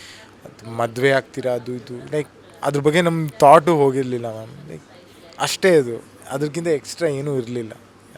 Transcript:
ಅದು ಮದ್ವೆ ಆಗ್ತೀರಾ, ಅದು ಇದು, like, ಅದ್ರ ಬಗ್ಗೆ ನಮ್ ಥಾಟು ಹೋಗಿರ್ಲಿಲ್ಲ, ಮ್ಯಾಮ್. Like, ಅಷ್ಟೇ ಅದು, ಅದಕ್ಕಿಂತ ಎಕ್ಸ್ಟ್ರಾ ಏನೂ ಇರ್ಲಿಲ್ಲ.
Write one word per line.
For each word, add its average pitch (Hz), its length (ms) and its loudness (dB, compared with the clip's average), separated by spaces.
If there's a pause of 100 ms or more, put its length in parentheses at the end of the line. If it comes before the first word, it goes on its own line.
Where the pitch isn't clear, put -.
(460)
ಅದು - 260 -20
ಮದ್ವೆ 117 400 0
ಆಗ್ತೀರಾ, 127 400 -2
ಅದು 120 200 -6
ಇದು, 123 340 -14
like, 143 220 -6 (360)
ಅದ್ರ 143 160 -2
ಬಗ್ಗೆ 151 220 2
ನಮ್ 165 280 -2
ಥಾಟು 156 460 6
ಹೋಗಿರ್ಲಿಲ್ಲ, 131 560 0
ಮ್ಯಾಮ್. 113 380 -16
Like, - 140 -18 (560)
ಅಷ್ಟೇ 170 360 2
ಅದು, 120 280 0 (260)
ಅದಕ್ಕಿಂತ 151 380 -6
ಎಕ್ಸ್ಟ್ರಾ 156 420 -4
ಏನೂ 139 280 -4
ಇರ್ಲಿಲ್ಲ. 117 340 -8 (460)